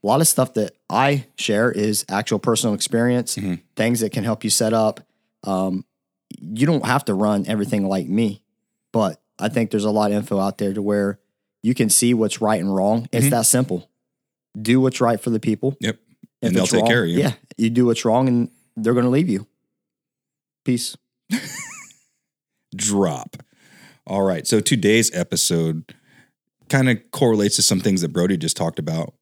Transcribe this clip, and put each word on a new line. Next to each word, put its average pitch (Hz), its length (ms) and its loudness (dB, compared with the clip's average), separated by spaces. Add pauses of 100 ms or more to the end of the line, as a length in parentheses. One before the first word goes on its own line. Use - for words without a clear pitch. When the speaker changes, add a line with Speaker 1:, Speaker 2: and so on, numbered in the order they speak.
Speaker 1:
A 98 40 -4
lot 135 160 4
of 165 60 4
stuff - 260 0
that 104 200 0 (140)
I 135 380 2 (100)
share 110 340 0
is 104 380 -2
actual 104 300 -2
personal 110 360 0
experience, 120 640 -2
Speaker 2:
Mm-hmm. 98 180 -4 (220)
Speaker 1:
things 117 240 0
that 107 120 -2
can 101 120 -4
help 110 200 -4
you 107 60 -2
set 110 220 2
up. 110 280 0 (440)
Um, 95 400 -2 (560)
you 107 260 -2
don't 156 180 0
have 131 220 0
to 104 80 0
run 101 320 0
everything 101 420 -2
like 92 200 -2
me, 104 340 -2 (500)
but 101 280 0 (180)
I 104 100 -2
think 113 220 -2
there's 104 140 0
a 107 60 0
lot 104 200 2
of 104 80 0
info 104 220 -2
out 98 180 -2
there 98 160 -2
to 104 80 -6
where 101 380 -2 (420)
you 120 120 0
can 127 140 2
see 123 240 2
what's 110 300 0
right 107 180 2
and 98 140 -2
wrong. 107 380 0
It's 117 140 2
Speaker 2:
Mm-hmm. 143 40 4
Speaker 1:
that 117 160 0
simple. 123 420 0 (720)
Do 120 200 4
what's 131 200 0
right 120 200 2
for 120 100 -4
the 110 100 0
people. 127 400 -2
Speaker 2:
Yep. 113 160 -4 (460)
Speaker 1:
If 117 60 0
Speaker 2:
And 90 80 2
they'll 92 80 2
Speaker 1:
it's - 80 -2
Speaker 2:
take 113 100 4
Speaker 1:
wrong, 117 80 2
Speaker 2:
care 120 140 4
of 82 40 0
you. 87 120 2
Speaker 1:
yeah, 135 120 0 (240)
you 113 140 0
do 123 160 4
what's 117 180 0
wrong 120 240 2
and 120 220 0 (260)
they're 113 180 0
gonna 123 140 2
leave 151 220 2
you. 101 160 -4 (1160)
Peace. 123 320 -2 (340)
<laughs> 220 60 -2 (1400)
Speaker 2:
Drop. 95 640 -2 (680)
All 98 160 -2
right. 92 240 -2
So 107 140 2
today's 110 540 2
episode 82 800 -2 (720)
kinda 131 280 2 (160)
correlates 107 440 2
to - 60 0
some - 180 2
things 92 200 2
that 117 120 -2
Brody 180 240 0
just 160 200 -4
talked 165 220 -4
about. 160 440 -6